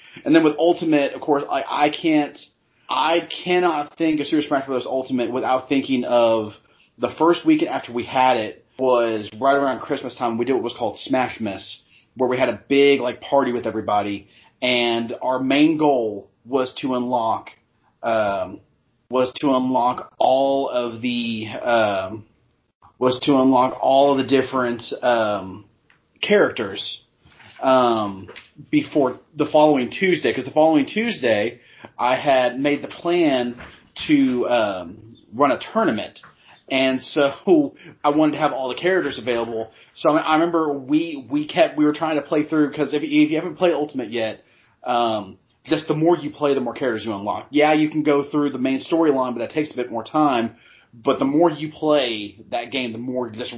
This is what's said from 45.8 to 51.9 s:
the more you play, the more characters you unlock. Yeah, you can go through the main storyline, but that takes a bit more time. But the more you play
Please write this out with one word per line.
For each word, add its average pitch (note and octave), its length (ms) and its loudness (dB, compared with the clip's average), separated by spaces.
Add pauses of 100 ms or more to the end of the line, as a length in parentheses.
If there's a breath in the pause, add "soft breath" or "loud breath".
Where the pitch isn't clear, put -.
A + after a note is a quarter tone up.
the D#3 80 0
more E3 220 4
you D3 120 -8
play, D3 240 0
the C3 80 0
more A#2+ 120 -6
characters A2+ 320 -4
you A2+ 80 -4
unlock. G2+ 360 -6
Yeah, D3+ 240 4
you D#3 160 2
can D#3 140 -2
go C#3+ 200 2
through D3 280 0
the B2+ 60 -6
main C3 220 0
storyline, C3+ 540 0
but A#2 60 -6
that A#2 100 -6
takes D3+ 240 -4
a - 20 -20
bit B2 160 -6
more A2 120 -6
time. C3 520 0 (380 soft breath)
But B2 260 0
the C3 60 0
more D3+ 260 4
you D3+ 200 -8
play A#2+ 640 0 (140)